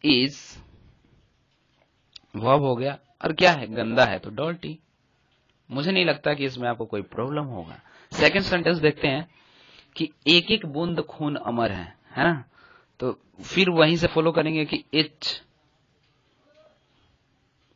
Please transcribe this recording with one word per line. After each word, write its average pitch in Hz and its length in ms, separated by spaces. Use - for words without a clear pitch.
is 139 540
verb 127 260
हो 131 140
गया 135 240
और 160 100
क्या 175 180
है? 135 160
गंदा 113 380
है, 95 140
तो - 100
dirty। 156 500
मुझे 143 200
नहीं 185 140
लगता 151 280
कि 139 120
इसमें 123 240
आपको 117 160
कोई 107 160
problem 139 420
होगा। 92 360
Second 160 280
sentence 170 360
देखते 151 300
हैं 147 220
कि 165 140
एक 170 240
एक 220 140
बूंद 160 360
खून 147 340
अमर 117 360
है, 90 260
है 131 120
ना? 160 220
तो 123 200
फिर 185 240
वहीं 165 280
से 170 100
फॉलो 160 240
करेंगे 156 340
कि - 180
each, - 460